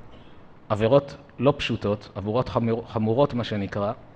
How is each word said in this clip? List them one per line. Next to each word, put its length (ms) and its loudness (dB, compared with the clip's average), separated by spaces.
עבירות 480 4
לא 180 4
פשוטות, 580 -2
עבירות 340 -2
חמור-, 400 0
חמורות 460 2
מה 100 -4
שנקרא, 480 -2